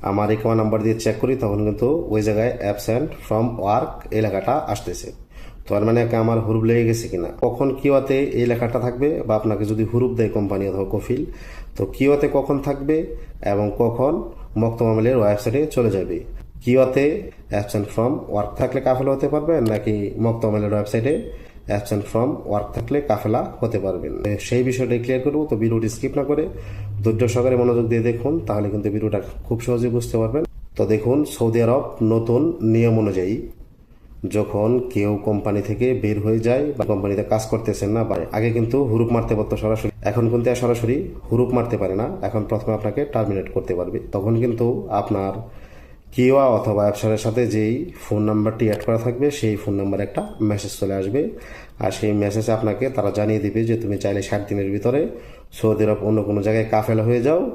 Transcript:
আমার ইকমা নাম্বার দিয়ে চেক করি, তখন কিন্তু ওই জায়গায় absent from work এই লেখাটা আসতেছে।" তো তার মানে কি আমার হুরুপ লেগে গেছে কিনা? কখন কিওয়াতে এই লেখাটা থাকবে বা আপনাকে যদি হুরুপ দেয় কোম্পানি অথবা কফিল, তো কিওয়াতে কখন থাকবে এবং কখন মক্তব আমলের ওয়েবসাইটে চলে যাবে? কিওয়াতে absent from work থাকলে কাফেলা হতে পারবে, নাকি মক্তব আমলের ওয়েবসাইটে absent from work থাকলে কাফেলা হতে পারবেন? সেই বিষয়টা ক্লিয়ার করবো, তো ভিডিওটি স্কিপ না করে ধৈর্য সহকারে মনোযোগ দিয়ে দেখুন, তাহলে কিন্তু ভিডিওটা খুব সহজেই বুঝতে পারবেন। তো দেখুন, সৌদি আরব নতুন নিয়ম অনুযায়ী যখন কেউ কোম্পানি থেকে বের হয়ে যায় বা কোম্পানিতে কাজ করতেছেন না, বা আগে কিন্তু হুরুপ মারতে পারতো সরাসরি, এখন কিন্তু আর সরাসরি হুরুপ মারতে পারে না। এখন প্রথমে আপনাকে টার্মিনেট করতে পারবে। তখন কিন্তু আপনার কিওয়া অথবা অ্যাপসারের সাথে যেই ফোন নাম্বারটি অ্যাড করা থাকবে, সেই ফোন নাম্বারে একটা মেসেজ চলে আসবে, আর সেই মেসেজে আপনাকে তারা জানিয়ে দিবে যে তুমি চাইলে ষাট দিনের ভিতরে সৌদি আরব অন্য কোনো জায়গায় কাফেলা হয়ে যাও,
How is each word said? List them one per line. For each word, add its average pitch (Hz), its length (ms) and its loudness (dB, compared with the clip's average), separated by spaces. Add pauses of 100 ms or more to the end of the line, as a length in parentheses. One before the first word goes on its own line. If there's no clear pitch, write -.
আমার 101 280 0
ইকমা 110 240 2
নাম্বার 110 280 2
দিয়ে 110 180 0
চেক 113 200 0
করি, 127 160 0
তখন 104 280 0
কিন্তু 120 440 0
ওই 107 140 0
জায়গায় 110 300 2 (200)
absent 120 340 -2
from 113 380 -2 (220)
work - 480 -2
এই 110 60 2
লেখাটা 98 320 0
আসতেছে।" 104 600 -4 (560)
তো 98 60 0
তার 104 100 2
মানে 117 260 4
কি 120 60 2
আমার 113 240 2
হুরুপ 110 240 0
লেগে 117 200 4
গেছে 113 240 0
কিনা? 87 200 -4 (120)
কখন 131 420 0
কিওয়াতে 135 360 4
এই 127 280 2
লেখাটা 117 340 0
থাকবে 123 460 0
বা 110 100 2
আপনাকে 107 280 0
যদি 107 200 0
হুরুপ 123 280 2
দেয় 110 160 2
কোম্পানি 98 400 0
অথবা 95 220 -2
কফিল, 123 340 -2 (520)
তো 101 100 0
কিওয়াতে 143 460 2
কখন 139 260 2
থাকবে 143 580 -2 (260)
এবং 101 360 0
কখন 127 520 0 (280)
মক্তব 113 280 2
আমলের 113 300 4
ওয়েবসাইটে 113 500 2
চলে 120 240 2
যাবে? 90 300 -2 (440)
কিওয়াতে 135 680 4 (200)
absent 104 440 -2
from 120 180 2 (220)
work 104 220 -2
থাকলে 131 240 0
কাফেলা 131 300 2
হতে 139 180 0
পারবে, 151 320 2
নাকি 107 580 0
মক্তব 113 300 0
আমলের 104 240 0
ওয়েবসাইটে 120 580 0 (380)
absent 101 340 -2 (100)
from 117 160 2 (240)
work 104 220 -2
থাকলে 143 260 -2
কাফেলা 117 600 0
হতে 110 180 0
পারবেন? 92 600 -2
সেই 123 240 0
বিষয়টা 123 360 0
ক্লিয়ার 123 220 0
করবো, 147 300 0
তো 123 60 0
ভিডিওটি 113 320 2
স্কিপ - 280 -4
না 143 80 0
করে 147 240 0 (560)
ধৈর্য 110 240 2
সহকারে 123 280 2
মনোযোগ 120 320 4
দিয়ে 117 120 2
দেখুন, 123 460 0
তাহলে 104 240 -2
কিন্তু 104 200 -2
ভিডিওটা 104 300 0 (240)
খুব 117 160 -2
সহজেই 120 300 0
বুঝতে 117 280 0
পারবেন। 117 260 0 (320)
তো 107 100 2
দেখুন, 117 380 2
সৌদি 117 380 2
আরব 120 400 2
নতুন 117 580 2
নিয়ম 113 380 4
অনুযায়ী 101 500 0 (800)
যখন 104 520 2 (140)
কেউ 104 300 2
কোম্পানি 104 380 0
থেকে 120 320 0
বের 104 260 0
হয়ে 110 180 2
যায় 127 400 0
বা 107 60 0
কোম্পানিতে 101 380 0
কাজ 107 240 0
করতেছেন 104 440 -2
না, 113 140 0
বা 98 120 -2 (160)
আগে 113 180 0
কিন্তু 117 340 2
হুরুপ 117 280 2
মারতে 113 220 2
পারতো 107 220 0
সরাসরি, 107 340 0 (120)
এখন 113 260 2
কিন্তু 120 220 2
আর 120 60 2
সরাসরি 120 580 0 (180)
হুরুপ 117 220 4
মারতে 117 220 2
পারে 95 180 0
না। 135 280 -2
এখন 104 220 -2
প্রথমে 107 300 -2
আপনাকে 107 300 -2
টার্মিনেট 101 500 -2
করতে 92 200 -2
পারবে। 90 260 -4 (120)
তখন 110 280 0
কিন্তু 117 500 0
আপনার 101 420 0 (800)
কিওয়া 131 340 6
অথবা 104 360 2
অ্যাপসারের 104 360 2
সাথে 113 280 0
যেই 110 540 0
ফোন 107 220 -2
নাম্বারটি 107 460 2
অ্যাড 104 160 0
করা 113 140 2
থাকবে, 123 320 0
সেই 110 260 0
ফোন 101 180 -4
নাম্বারে 98 280 0
একটা 101 240 -4 (140)
মেসেজ 104 400 -2
চলে 98 140 -2
আসবে, 104 360 -2 (480)
আর - 120 0
সেই 104 220 0
মেসেজে 104 400 0
আপনাকে 110 380 0
তারা 101 200 0
জানিয়ে 104 300 0
দিবে 104 240 0
যে 113 120 2
তুমি 104 220 -2
চাইলে 101 240 -2
ষাট 101 260 -4
দিনের 101 220 -2
ভিতরে 123 380 0 (440)
সৌদি 107 320 2
আরব 104 180 4
অন্য 107 200 2
কোনো 101 200 0
জায়গায় 110 280 2
কাফেলা 110 320 2
হয়ে 120 200 2
যাও, 170 320 2